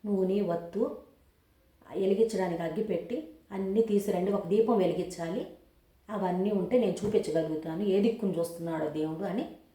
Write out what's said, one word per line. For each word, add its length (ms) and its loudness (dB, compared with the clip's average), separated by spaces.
నూనె, 340 2
వత్తు, 560 -2
వెలిగించడానికి 640 2
అగ్గి 200 -2
పెట్టి 460 -4
అన్నీ 300 0
తీసుకురండి, 500 2
ఒక 160 -2
దీపం 300 4
వెలిగించాలి, 720 -2
అవన్నీ 420 0
ఉంటే 260 2
నేను 180 2
చూపించగలుగుతాను 760 0
ఏ 180 4
దిక్కును 300 2
చూస్తున్నాడో 580 -4
దేవుడు 340 -4
అని 260 -4